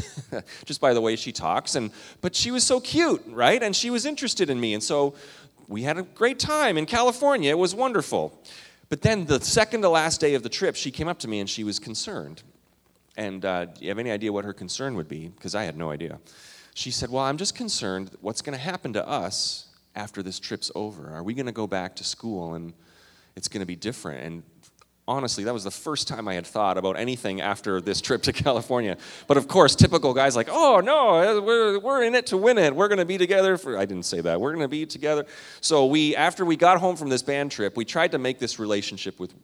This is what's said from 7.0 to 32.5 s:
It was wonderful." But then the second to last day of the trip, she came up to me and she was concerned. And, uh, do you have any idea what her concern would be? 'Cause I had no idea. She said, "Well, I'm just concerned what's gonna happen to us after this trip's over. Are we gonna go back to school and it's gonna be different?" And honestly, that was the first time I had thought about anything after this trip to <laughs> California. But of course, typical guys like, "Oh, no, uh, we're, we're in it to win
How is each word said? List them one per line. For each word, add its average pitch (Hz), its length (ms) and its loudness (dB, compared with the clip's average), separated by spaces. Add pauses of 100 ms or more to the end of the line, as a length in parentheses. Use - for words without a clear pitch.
It 156 80 4
was 180 180 2
wonderful." 170 640 -2 (460)
But - 140 -6
then 208 240 4
the 139 140 2
second 220 420 2
to 196 80 6
last 160 300 4
day 147 140 4
of 123 80 0
the 117 60 -6
trip, 170 260 -2
she - 160 -6
came 156 160 -6
up 170 140 -4
to - 80 -8
me 107 100 -2
and 101 100 -4
she 113 140 -6
was 104 160 -4
concerned. 107 640 -10 (760)
And, 95 280 -6
uh, 90 220 -2
do 85 180 -16
you 78 60 -8
have 101 100 -6
any 120 100 -4
idea 104 220 -2
what 101 120 -4
her 101 80 -8
concern 123 440 -8
would 80 100 -6
be? 80 320 -12
'Cause 87 160 -10
I 104 80 -2
had 82 140 -8
no 80 160 -6
idea. 76 260 -10 (560)
She - 160 -10
said, 123 180 -6
"Well, 131 140 -2
I'm 139 140 -2
just 190 180 -6
concerned 98 560 -6 (100)
what's 104 220 -8
gonna 139 160 -10
happen 156 360 -8
to 104 140 -4
us 107 580 -6 (300)
after 101 280 -10
this 92 160 -10
trip's - 340 -10
over. 85 400 -10
Are 80 80 -10
we 107 120 -6
gonna 127 180 -6
go 107 160 -6
back 92 260 -6
to - 80 -16
school 92 520 -6
and 82 180 -10 (640)
it's 92 100 -8
gonna 101 180 -8
be 90 120 -8
different?" 80 480 -8
And 82 180 -12 (640)
honestly, 123 380 -4
that 113 80 -2
was 107 120 -8
the 98 60 -8
first - 380 -6
time 113 180 -8
I 98 60 -4
had 87 140 -6
thought 95 320 0
about 92 200 0
anything 110 440 -4
after 98 360 -2
this 90 220 -2
trip - 220 -2
to - 100 0
<laughs> - 120 -4
California. 117 520 0 (300)
But 143 100 4
of 135 100 4
course, 165 280 6
typical 151 400 4
guys 135 200 4
like, 113 160 0
"Oh, 254 300 6
no, 214 580 6
uh, - 40 0
we're, 214 360 2
we're 254 260 0
in 233 100 2
it 247 140 2
to 190 100 0
win 233 180 6